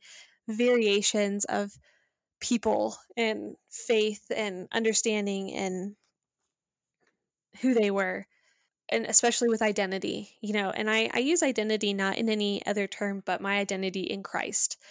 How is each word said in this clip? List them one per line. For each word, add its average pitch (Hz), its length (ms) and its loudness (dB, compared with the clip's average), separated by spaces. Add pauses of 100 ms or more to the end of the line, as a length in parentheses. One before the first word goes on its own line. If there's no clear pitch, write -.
(480)
variations 208 1000 2
of 202 260 -2 (680)
people 214 580 0 (180)
and 214 400 -2 (140)
faith 214 680 0
and 190 360 -4
understanding 214 840 0
and 190 420 -4 (1700)
who 254 120 4
they 214 180 4
were, 196 340 -2 (640)
and 226 160 0
especially 233 440 4
with 220 120 2
identity, 202 800 -2
you 208 120 -2
know, 202 180 0
and 214 180 -2
I, 220 240 2
I - 60 0
use 302 240 4
identity 214 500 0
not 196 240 0
in 226 120 0
any 208 360 0
other 202 220 0
term, 196 380 -4
but 185 160 -2
my 196 160 0
identity 190 440 -2
in 196 220 -6
Christ. - 540 -4 (140)